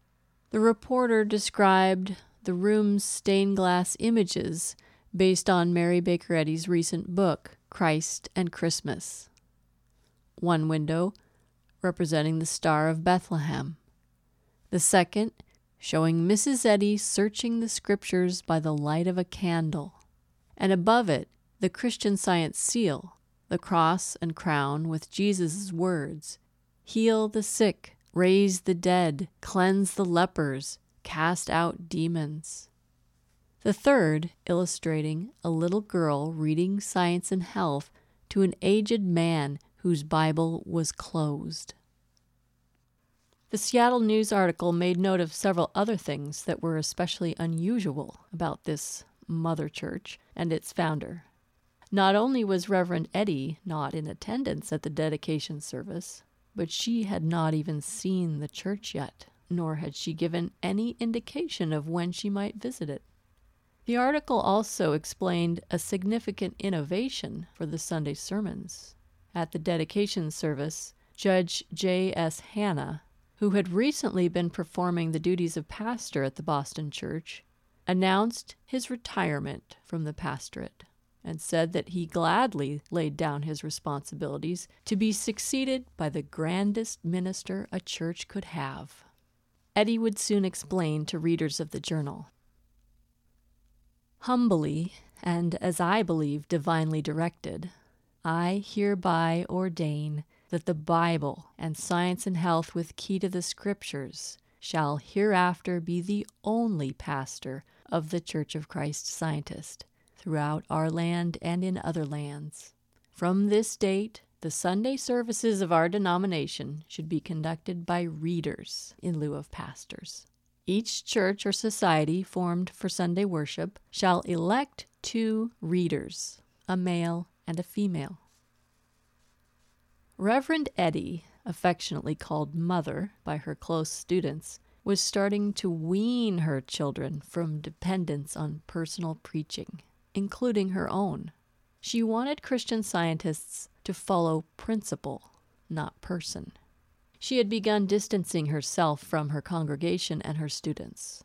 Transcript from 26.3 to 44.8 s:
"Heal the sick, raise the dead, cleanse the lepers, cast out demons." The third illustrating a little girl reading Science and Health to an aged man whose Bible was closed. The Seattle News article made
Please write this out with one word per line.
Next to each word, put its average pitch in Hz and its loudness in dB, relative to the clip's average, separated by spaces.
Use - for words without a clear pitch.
"Heal 220 4
the 214 -2
sick, - 0
raise 185 6
the 185 0
dead, 175 2
cleanse 190 4
the 196 2
lepers, 165 0
cast 170 -2
out 170 0
demons." 160 -4
The 208 2
third 170 4
illustrating 165 -2
a 170 -2
little 175 2
girl 160 0
reading 165 2
Science 175 0
and 190 0
Health 156 -2
to 196 4
an 185 4
aged 208 4
man 165 2
whose 165 2
Bible 160 2
was 165 -2
closed. 156 -4
The 220 -2
Seattle 247 6
News 220 4
article 175 4
made 180 4